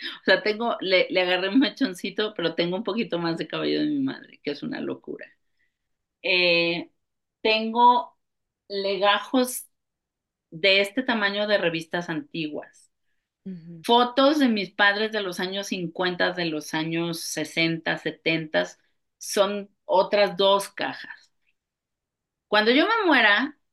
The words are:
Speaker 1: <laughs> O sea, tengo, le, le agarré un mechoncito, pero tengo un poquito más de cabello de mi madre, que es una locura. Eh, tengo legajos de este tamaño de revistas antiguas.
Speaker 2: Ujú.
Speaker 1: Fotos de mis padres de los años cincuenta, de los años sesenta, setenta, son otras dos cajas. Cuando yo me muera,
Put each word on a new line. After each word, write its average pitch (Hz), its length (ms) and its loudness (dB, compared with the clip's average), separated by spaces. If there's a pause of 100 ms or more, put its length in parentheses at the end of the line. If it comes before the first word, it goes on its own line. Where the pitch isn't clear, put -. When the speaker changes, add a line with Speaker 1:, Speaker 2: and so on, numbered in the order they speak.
Speaker 1:
<laughs> - 140 -14
O - 40 -20
sea, 190 180 4
tengo, 214 380 -2
le, 185 280 2
le 180 120 2
agarré 180 280 0
un 208 100 4
mechoncito, 202 760 -2
pero 165 200 -2
tengo 175 220 0
un 220 60 -6
poquito 185 360 -4
más 165 180 -2
de - 100 -8
cabello 151 340 -2
de 151 60 0
mi 147 140 -2
madre, - 420 -8
que 147 80 -4
es 143 120 -10
una - 180 -8
locura. - 460 -10 (960)
Eh, 170 680 2 (500)
tengo 226 760 2 (500)
legajos 202 1000 0 (840)
de 190 300 2
este 202 220 -4
tamaño 208 440 -2
de 208 120 2
revistas 170 500 -4
antiguas. 156 800 -10 (540)
Speaker 2:
Ujú. 170 380 -16
Speaker 1:
Fotos 247 560 4
de 262 100 2
mis 202 220 -2
padres 208 400 2
de 214 100 -4
los 180 180 -8
años 196 280 -6
cincuenta, 180 640 -2
de 175 120 -4
los 151 280 -6
años 165 480 -4
sesenta, 165 760 -4
setenta, 165 680 -2 (540)
son 202 500 -2 (160)
otras 190 520 2
dos 196 320 2
cajas. - 640 -10 (1160)
Cuando 214 240 4
yo 302 160 6
me 440 200 2
muera, 240 500 4 (160)